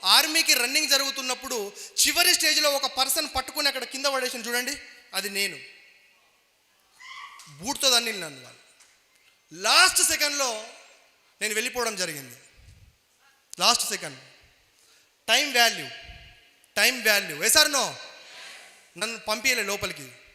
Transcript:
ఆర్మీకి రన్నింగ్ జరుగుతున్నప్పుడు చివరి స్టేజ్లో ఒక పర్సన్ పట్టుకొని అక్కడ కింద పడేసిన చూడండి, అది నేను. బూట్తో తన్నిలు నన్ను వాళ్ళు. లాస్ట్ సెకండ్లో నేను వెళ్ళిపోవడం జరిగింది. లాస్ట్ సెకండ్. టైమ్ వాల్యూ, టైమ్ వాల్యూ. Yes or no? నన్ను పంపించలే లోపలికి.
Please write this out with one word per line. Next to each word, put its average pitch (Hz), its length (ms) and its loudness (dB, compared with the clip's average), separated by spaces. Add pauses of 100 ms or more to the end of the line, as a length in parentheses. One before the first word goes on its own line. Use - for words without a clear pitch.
ఆర్మీకి 302 500 4
రన్నింగ్ 269 340 0
జరుగుతున్నప్పుడు 254 840 -2 (340)
చివరి 339 280 4
స్టేజ్లో 311 360 4
ఒక 277 160 -2
పర్సన్ 269 500 -2
పట్టుకొని 285 320 -2
అక్కడ 262 160 -4
కింద 262 220 -6
పడేసిన 254 340 -2
చూడండి, 247 380 -4 (360)
అది 196 160 -4
నేను. 196 260 -4 (1900)
బూట్తో 254 400 -2
తన్నిలు 233 280 0
నన్ను 147 240 -12
వాళ్ళు. 110 180 -20 (1000)
లాస్ట్ 330 400 6
సెకండ్లో 285 600 -2 (800)
నేను 214 120 -4
వెళ్ళిపోవడం 233 420 -2
జరిగింది. 143 400 -6 (1200)
లాస్ట్ 226 280 4
సెకండ్. 160 300 -8 (1080)
టైమ్ 262 260 2
వాల్యూ, 214 320 4 (880)
టైమ్ 226 320 4
వాల్యూ. 196 280 2
Yes 202 180 0
or 302 180 6
no? 233 180 0 (1080)
నన్ను 220 200 -6 (100)
పంపించలే 233 340 0
లోపలికి. 196 460 -6 (260)